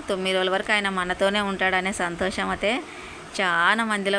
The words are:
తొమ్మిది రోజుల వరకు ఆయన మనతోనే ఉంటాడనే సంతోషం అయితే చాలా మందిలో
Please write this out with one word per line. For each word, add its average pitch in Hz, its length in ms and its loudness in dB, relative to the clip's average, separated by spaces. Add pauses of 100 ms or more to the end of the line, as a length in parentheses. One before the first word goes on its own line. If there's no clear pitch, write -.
తొమ్మిది 190 280 0
రోజుల 185 180 2
వరకు 208 180 0
ఆయన 202 160 2
మనతోనే 190 520 0
ఉంటాడనే 190 520 0
సంతోషం 185 640 -2
అయితే 196 180 0 (680)
చాలా 185 440 4
మందిలో 202 340 0